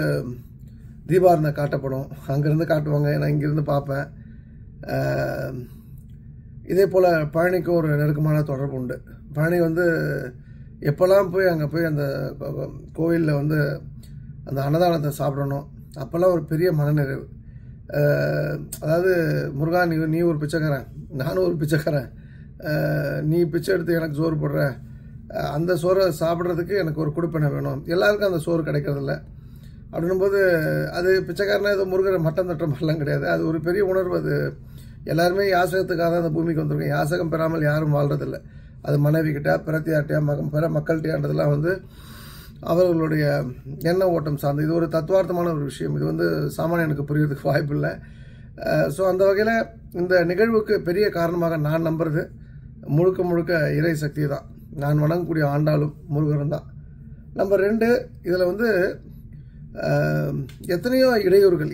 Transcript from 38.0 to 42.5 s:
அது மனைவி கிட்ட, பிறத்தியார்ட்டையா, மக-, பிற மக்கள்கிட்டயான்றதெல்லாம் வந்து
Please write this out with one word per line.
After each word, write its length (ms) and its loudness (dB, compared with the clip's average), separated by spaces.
அது 160 0
மனைவி 340 2
கிட்ட, 260 -2
பிறத்தியார்ட்டையா, 640 0
மக-, 280 -2
பிற 180 0
மக்கள்கிட்டயான்றதெல்லாம் 840 0
வந்து 220 0